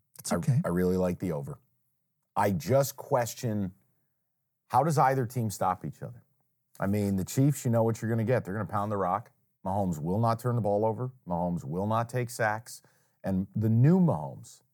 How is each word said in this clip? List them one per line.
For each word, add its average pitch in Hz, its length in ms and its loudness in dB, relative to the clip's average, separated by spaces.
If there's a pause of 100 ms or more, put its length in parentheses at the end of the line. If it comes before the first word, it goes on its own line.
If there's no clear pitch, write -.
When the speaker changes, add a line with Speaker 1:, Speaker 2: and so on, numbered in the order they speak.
(180)
Speaker 1:
It's - 140 -8
Speaker 2:
I, - 40 2
Speaker 1:
okay. 120 280 2
Speaker 2:
I 87 40 -4
really 90 280 2
like 90 220 0
the 90 140 -4
over. 71 260 -8 (760)
I 104 180 2
just 107 440 2
question, 113 760 -2 (960)
how 131 160 4
does 156 120 2
either 135 300 4
team 113 240 -4
stop 92 340 -2
each 73 180 -12
other? - 200 -14 (580)
I 95 60 -2
mean, 101 300 0
the 92 80 0
Chiefs, 139 420 0
you 123 40 0
know 113 120 4
what 113 180 0
you're 110 100 -4
gonna 113 140 0
get. 107 220 0
They're 92 80 -6
gonna 107 100 -4
pound 101 260 -4
the 104 60 -2
rock. 95 340 -2 (360)
Mahomes 95 340 -2
will 90 180 -2
not 113 200 2
turn 123 160 -2
the 120 80 0
ball 104 240 2
over. 113 240 -4 (180)
Mahomes 87 360 -2
will 85 220 -4
not 113 220 -2
take 120 220 -4
sacks. 110 500 -4 (420)
And 95 320 -2
the 110 140 0
new 131 320 6
Mahomes, 85 600 -2 (120)